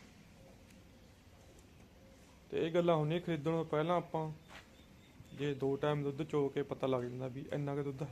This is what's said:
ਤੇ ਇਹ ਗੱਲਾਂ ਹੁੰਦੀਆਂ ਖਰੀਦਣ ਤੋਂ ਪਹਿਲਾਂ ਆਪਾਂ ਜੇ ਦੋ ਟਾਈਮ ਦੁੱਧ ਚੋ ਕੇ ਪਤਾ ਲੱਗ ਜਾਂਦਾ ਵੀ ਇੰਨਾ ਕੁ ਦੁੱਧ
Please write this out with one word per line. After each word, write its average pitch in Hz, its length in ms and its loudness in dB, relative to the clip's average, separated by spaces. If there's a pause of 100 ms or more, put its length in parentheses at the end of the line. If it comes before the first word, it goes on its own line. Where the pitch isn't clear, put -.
(2500)
ਤੇ 139 80 -2
ਇਹ 165 140 2
ਗੱਲਾਂ 170 240 6
ਹੁੰਦੀਆਂ 156 240 2
ਖਰੀਦਣ 160 320 -2
ਤੋਂ 165 120 2
ਪਹਿਲਾਂ 160 320 2
ਆਪਾਂ 160 340 -2 (1080)
ਜੇ 143 160 0
ਦੋ 139 220 0
ਟਾਈਮ 147 260 2
ਦੁੱਧ 139 200 -2
ਚੋ 147 260 2
ਕੇ 143 160 0
ਪਤਾ 139 220 -2
ਲੱਗ 127 160 4
ਜਾਂਦਾ 127 260 -4
ਵੀ 131 240 -8
ਇੰਨਾ 143 220 0
ਕੁ 143 80 0
ਦੁੱਧ 139 300 -4